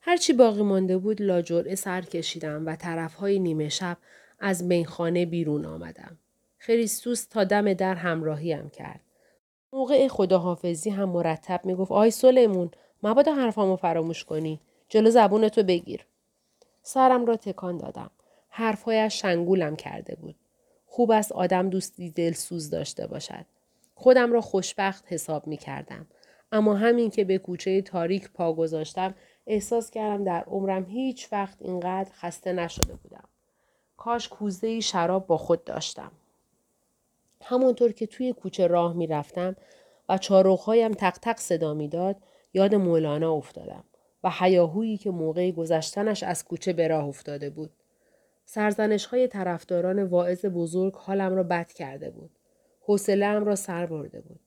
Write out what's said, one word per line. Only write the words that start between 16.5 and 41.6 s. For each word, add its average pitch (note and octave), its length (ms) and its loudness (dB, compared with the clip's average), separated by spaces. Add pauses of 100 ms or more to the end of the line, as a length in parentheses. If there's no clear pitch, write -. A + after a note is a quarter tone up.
سرم B3+ 420 4
را A3+ 120 2
تکان F3+ 400 -8
دادم. - 340 -12 (380)
حرفهایش A3 720 0
شنگولم F3 540 0
کرده - 400 -12
بود. - 200 -18 (500)
خوب A#3 260 0
است G#3+ 200 2
آدم F#3 380 0
دوستی F3+ 400 -6
دلسوز E3 600 -4
داشته - 380 -8
باشد. - 380 -12 (500)
خودم B3+ 380 6
را A#3 80 4
خوشبخت G3 680 -4
حساب D#3 400 -6
می‌کردم. C#3 600 -12 (440)
اما G#3+ 240 4
همین A#3 340 2
که G#3 140 0
به F#3+ 140 2
کوچهٔ F#3+ 440 -2
تاریک F#3 500 -4
پا E3 220 -2
گذاشتم، E3 640 -4 (320)
احساس A3 440 -2
کردم G#3 320 -4
در F3 200 -2
عمرم F#3+ 420 -4
هیچ B3 460 -6
وقت G3 300 -6
اینقدر F#3 520 -6
خسته F3 400 -8
نشده E3+ 400 2
بودم. - 300 -20 (720)
کاش A#3 320 -6
کوزه‌ای G#3+ 520 -6
شراب F#3+ 460 -2
با D#3+ 100 2
خود E3+ 260 0
داشتم. - 480 -10 (1300)
همانطور B3 480 2
که A3 160 -6
توی B3+ 260 -4
کوچه F#3 340 -2
راه E3+ 260 2
می‌رفتم E3+ 640 -4 (540)
و F#3+ 80 2
چارق‌هایم F#3+ 760 4
تق G3 300 -2
تق A3+ 160 -4
صدا D#3+ 360 -2